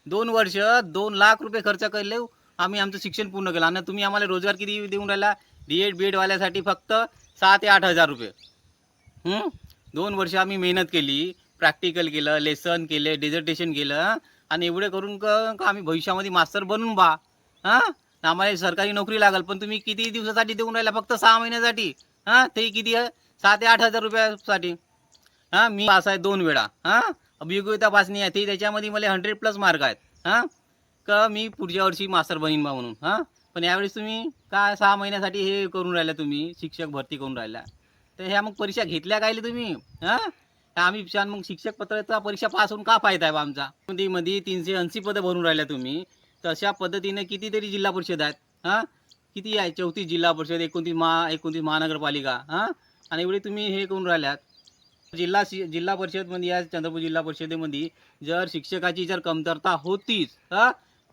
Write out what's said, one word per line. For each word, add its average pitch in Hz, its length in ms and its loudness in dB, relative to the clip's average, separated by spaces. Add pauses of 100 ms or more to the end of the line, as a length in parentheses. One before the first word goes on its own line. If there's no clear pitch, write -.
दोन 208 220 -2
वर्ष 220 280 2 (280)
दोन 196 300 -4
लाख 208 260 8
रुपये 220 240 -4
खर्च 208 200 0
केले, 208 320 -4 (420)
आम्ही 190 220 0
आमचं 196 180 -2
शिक्षण 202 300 -6
पूर्ण 190 220 -4
केलं. 165 160 2
आणि 180 200 0
तुम्ही 202 180 -4
आम्हाला 202 220 0
रोजगार 185 300 0
किती 208 300 -6
देऊन 202 220 -4
राहिला? 202 240 2 (360)
डीएड 185 280 0
बीएडवाल्यासाठी 190 640 0
फक्त 190 320 -2 (480)
सहा 190 160 8
ते 208 100 2
आठ 196 180 8
हजार 170 240 6
रुपये. 117 220 -8 (960)
हं? 214 220 -2 (460)
दोन 196 200 -4
वर्ष 190 200 -2
आम्ही 190 220 2
मेहनत 180 360 2
केली, 151 400 0 (260)
प्रॅक्टिकल 165 500 0
केलं, 151 300 0
लेसन 156 480 -2
केले, 151 300 -2
डिझर्टेशन 156 560 -2
केलं, 147 420 0 (360)
आणि 170 160 -2
एवढे 185 220 -2
करून 196 300 -8
क-, 214 420 0
का - 60 -2
आम्ही 202 160 -2
भविष्यामध्ये 185 480 -2
मास्तर 180 320 2
बनून 214 320 -2
बा, 170 220 6 (480)
हां? 247 260 4 (320)
आम्हाला 185 340 2
सरकारी 180 360 0
नोकरी 208 280 0
लागल, 196 220 6
पण 190 180 -6
तुम्ही 208 180 -4
किती 220 320 -4
दिवसासाठी 220 440 0
देऊन 226 200 -2
राहिला? 226 160 0
फक्त 214 220 -2
सहा 226 260 6
महिन्यासाठी. 233 540 0 (340)
हां, 247 200 8 (100)
ते 226 120 0
किती 220 260 -2
आहे? 240 140 2 (340)
सहा 202 140 8
ते 226 100 0
आठ 233 160 8
हजार 226 200 4
रुपयासाठी. 214 720 0 (800)
हां, 220 180 6
मी 202 180 0
पास 190 200 8
आहे 196 80 4
दोन 190 240 0
वेळा. 143 260 4 (180)
हां, 226 280 4 (280)
अभियोग्य 196 420 -2
तपासणी 202 380 4
आहे, 190 100 0
ती 202 160 -2
त्याच्यामध्ये 208 440 -2
मला 208 220 0
हंड्रेड 196 240 -2
प्लस 214 200 -2
मार्क 175 260 2
आहेत. 120 140 0 (300)
हां, 226 200 2 (600)
का 208 220 4
मी 214 200 -4
पुढच्या 190 360 -2
वर्षी 190 220 0
मास्तर 175 320 0
बनीन 156 240 0
बा 143 100 -2
म्हणून. 123 300 -6
हां, 202 200 -2 (320)
पण 170 100 -4
यावेळेस 190 300 0
तुम्ही 220 340 -6 (220)
का 202 240 2
सहा 202 220 6
महिन्यासाठी 202 440 -4
हे 196 260 0
करून 180 280 -4
राहिला 160 180 0
तुम्ही, 151 480 -4
शिक्षक 165 260 -10
भरती 147 300 -8
करून 135 200 -8
राहिला, 113 260 -10 (560)
तर 185 60 -10
ह्या 202 180 0
मग 214 100 -4
परीक्षा 208 320 -4
घेतल्या 175 340 -2
कायले 220 220 0
तुम्ही? 233 320 -6 (300)
हां, 247 280 0 (460)
तर 170 40 0
आम्ही 190 240 2 (100)
छान 202 140 0
मग 202 160 -10
शिक्षक 208 340 -10
पत्राचा 214 400 -4
परीक्षा 208 300 -4
पास 214 240 0
होऊन 214 100 -10
का 220 200 4
फायदा 185 240 2
आहे 156 60 4
बा 156 80 0
आमचा? 139 280 -6 (200)
मध्ये 190 200 -2
मध्ये 185 320 -2
तीनशे 185 340 -4
ऐंशी 180 260 -4
पदं 202 200 -4
भरून 180 240 0
राहिल्या 156 200 2
तुम्ही, 139 400 -6 (420)
तशा 170 240 -2
पद्धतीने 196 540 -4
कितीतरी 208 460 -6
जिल्हा 196 220 -2
परिषद 175 300 -4
आहेत. 147 120 -2 (320)
हां, 208 180 0 (500)
किती 208 220 -6
आहे? 190 140 0
चौतीस 175 360 -6
जिल्हा 170 260 2
परिषद, 160 280 -4
एकोणतीस 165 340 -4
महा-, 165 360 2
एकोणतीस 160 320 -6
महानगरपालिका. 151 800 -2 (100)
हां, 185 180 -2 (420)
आणि 165 120 -4
एवढे 185 160 0
तुम्ही 208 280 -6
हे 196 200 -2
करून 190 200 -4
राहिल्यात. 151 300 0 (800)
जिल्हा 180 280 0
शि-, 190 220 -8
जिल्हा 170 280 -4
परिषदमध्ये 180 540 -6
या 180 140 0
चंद्रपूर 165 380 -6
जिल्हा 160 220 -2
परिषदेमध्ये 156 640 -6 (380)
जर 170 220 -2
शिक्षकाची 175 560 -6
जर 180 140 -4
कमतरता 165 520 -4
होतीच, 180 580 -2 (240)
हां, 226 200 4 (400)